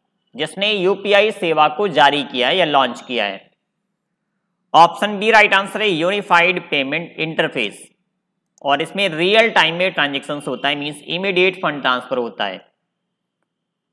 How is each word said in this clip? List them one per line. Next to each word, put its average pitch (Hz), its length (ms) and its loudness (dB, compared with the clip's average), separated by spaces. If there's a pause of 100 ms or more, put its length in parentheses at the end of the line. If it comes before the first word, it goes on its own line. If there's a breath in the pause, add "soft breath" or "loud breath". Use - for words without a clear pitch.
(360)
जिसने 170 360 -4
यूपीआई 202 600 2
सेवा 160 360 0
को 202 200 -4
जारी 143 360 4
किया 123 240 -2
है 165 100 0
या 180 80 2
लॉन्च 135 420 0
किया 117 180 -2
है। 98 260 -10 (1200)
ऑप्शन 180 460 4
बी 214 120 0
राइट 208 220 6
आंसर 196 280 0
है 214 80 0
यूनिफाइड 175 800 0
पेमेंट 147 480 -4
इंटरफेस, 156 720 -4 (720)
और 143 180 0
इसमें 196 280 -4
रियल 196 400 2
टाइम 165 260 2
में 180 160 -2
ट्रांजैक्शंस 143 560 -4
होता 131 220 -4
है, 147 60 -2
मीन्स 147 320 -10
इमीडिएट 185 480 -2
फंड 147 260 -6
ट्रांसफर 127 360 -2
होता 117 280 -6
है। 92 200 -10 (1300)